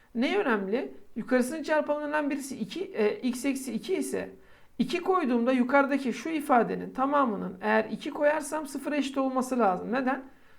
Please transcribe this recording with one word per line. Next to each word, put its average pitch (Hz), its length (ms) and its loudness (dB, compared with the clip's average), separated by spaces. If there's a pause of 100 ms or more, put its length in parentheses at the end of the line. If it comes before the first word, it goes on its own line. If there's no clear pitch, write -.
(160)
Ne 302 240 2
önemli? 233 540 0 (240)
Yukarısının 254 460 0
çarpanlarından 294 680 0
birisi 269 280 -6
iki, 320 260 -6
e, - 360 0
x 247 240 -2
eksi 269 280 -2
iki 349 240 -2
ise - 340 -4 (480)
iki 339 220 0
koyduğumda 262 520 2
yukarıdaki 269 600 4
şu - 160 -6
ifadenin 226 640 2
tamamının 240 680 0
eğer 214 240 2
iki 220 260 -8
koyarsam 302 560 0
sıfıra 294 300 -6
eşit - 220 -2
olması 262 400 0
lazım. 185 340 2
Neden? 262 320 -2 (340)